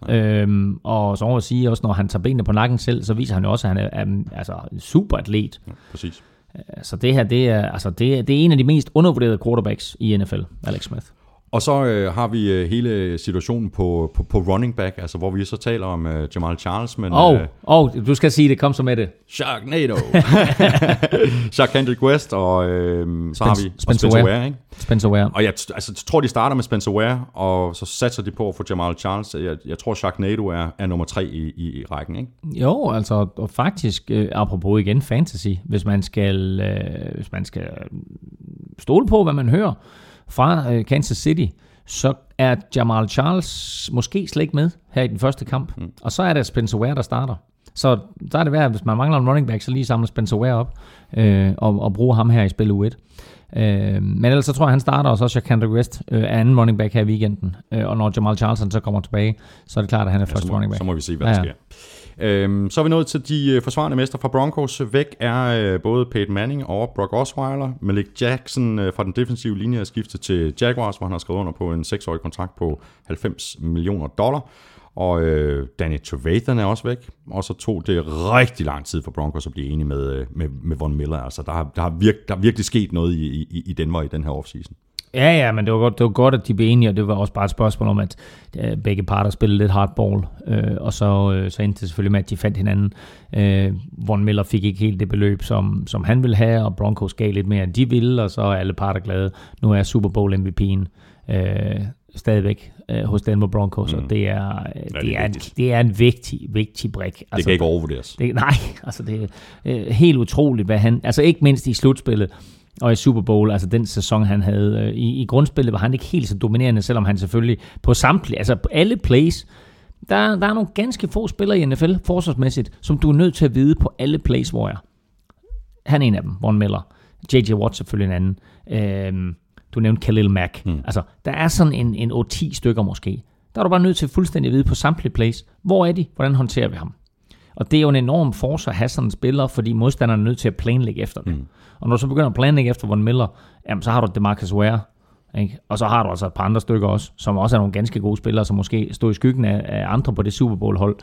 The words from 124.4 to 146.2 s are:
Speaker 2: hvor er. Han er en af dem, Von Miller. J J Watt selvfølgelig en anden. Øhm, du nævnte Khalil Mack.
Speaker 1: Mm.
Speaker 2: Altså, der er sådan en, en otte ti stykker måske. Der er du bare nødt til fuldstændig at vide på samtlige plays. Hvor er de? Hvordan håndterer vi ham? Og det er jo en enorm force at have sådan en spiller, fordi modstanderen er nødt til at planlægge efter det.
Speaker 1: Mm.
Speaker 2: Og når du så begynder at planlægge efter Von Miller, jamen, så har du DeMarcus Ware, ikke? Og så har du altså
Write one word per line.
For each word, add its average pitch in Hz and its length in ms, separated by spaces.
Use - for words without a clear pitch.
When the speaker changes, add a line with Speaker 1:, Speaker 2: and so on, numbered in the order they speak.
Speaker 2:
hvor 110 200
er. - 60
Han 143 160
er 135 40
en 107 100
af 90 60
dem, 92 100
Von 107 180
Miller. 101 280
J - 20
J 110 40
Watt 104 220
selvfølgelig 101 300
en 92 60
anden. 92 280
Øhm, 95 640
du 113 40
nævnte 110 260
Khalil 107 240
Mack. 90 360
Speaker 1:
Mm. 85 200
Speaker 2:
Altså, - 160
der - 60
er 160 160
sådan 160 260
en, 120 220
en 117 160
otte 117 200
ti 151 220
stykker 113 300
måske. 95 400
Der 226 60
er - 20
du 180 60
bare 180 100
nødt 180 180
til 147 100
fuldstændig 151 420
at 123 40
vide 135 100
på - 120
samtlige 151 380
plays. 117 320
Hvor 185 220
er 170 60
de? 170 140
Hvordan 139 200
håndterer 123 320
vi 87 80
ham? 82 180
Og - 160
det 156 60
er 156 40
jo 151 80
en 139 60
enorm 135 380
force 139 360
at 101 60
have 117 140
sådan 123 180
en 101 40
spiller, 135 360
fordi 117 260
modstanderen 113 460
er 104 40
nødt 120 140
til - 100
at 98 80
planlægge 117 460
efter - 200
det. 85 160
Speaker 1:
Mm. 67 80
Speaker 2:
Og - 100
når 120 60
du 107 40
så 135 80
begynder 139 200
at 107 60
planlægge 135 360
efter 120 180
Von 104 160
Miller, 120 240
jamen, 98 120
så 117 100
har 120 100
du 104 140
DeMarcus 101 380
Ware, 107 260
ikke? 104 200
Og 104 80
så 113 80
har 110 180
du 98 60
altså 90 160